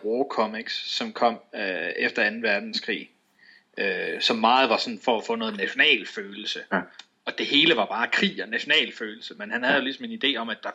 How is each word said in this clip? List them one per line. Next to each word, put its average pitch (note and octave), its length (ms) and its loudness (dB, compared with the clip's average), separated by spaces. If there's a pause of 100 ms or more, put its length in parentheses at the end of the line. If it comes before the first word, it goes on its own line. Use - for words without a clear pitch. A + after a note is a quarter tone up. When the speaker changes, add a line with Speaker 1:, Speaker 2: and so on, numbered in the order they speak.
Speaker 1:
war A#2+ 260 2
comics, - 680 -2
som A2+ 160 -4
kom, A2+ 240 2 (180)
øh, F#2 440 -2
efter A#2+ 240 0
anden A2 200 0
verdenskrig, G#2+ 680 -2 (680)
øh, F2+ 420 -2
som A#2+ 160 2
meget A#2+ 340 6
var A2 60 4
sådan A2 280 -2
for A#2+ 140 4
at G#2 80 -6
få A#2 100 0
noget A2 200 -4
national B2+ 500 2
følelse. G2+ 520 -8 (140)
Speaker 2:
Ja. F#2 80 2 (460)
Speaker 1:
Og A#2+ 120 -6
det A2+ 80 -2
hele D3+ 300 6
var G#2 100 2
bare A2 260 -2
krig E3+ 300 0
og G2+ 60 -6
national A#2+ 440 0
følelse, A2 460 -10
men G#2 120 -8
han A#2+ 120 -4
havde C3+ 120 4
Speaker 2:
Ja. C#3 60 4
Speaker 1:
jo B2+ 40 -2
ligesom C3+ 200 -6
en A2+ 200 -8
idé C#3 120 2
om, A#2 120 -4
at G#2+ 140 -4
der G2 120 -6